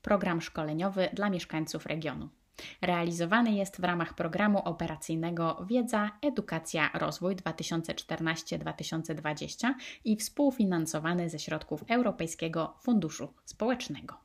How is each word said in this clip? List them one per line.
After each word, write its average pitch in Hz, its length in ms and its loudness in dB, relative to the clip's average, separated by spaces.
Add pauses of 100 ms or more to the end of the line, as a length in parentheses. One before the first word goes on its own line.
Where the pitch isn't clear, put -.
program 190 380 2
szkoleniowy 170 720 0
dla 202 180 0
mieszkańców 160 560 -4
regionu. 151 420 -4 (540)
Realizowany 175 680 4
jest 196 280 0
w 180 40 2
ramach 170 300 0
programu 196 500 4
operacyjnego 165 1040 -2
Wiedza, 226 420 2 (120)
Edukacja, 165 720 0
Rozwój 160 420 0
dwa 170 160 -4
tysiące 165 420 -2
czternaście 160 640 -4
dwa 156 140 -4
tysiące 160 420 -4
dwadzieścia 151 600 -2 (300)
i 214 120 4
współfinansowany 175 1120 2
ze 160 80 -6
środków 156 500 -4
Europejskiego 165 920 0
Funduszu 208 480 2 (160)
Społecznego. - 680 -4 (100)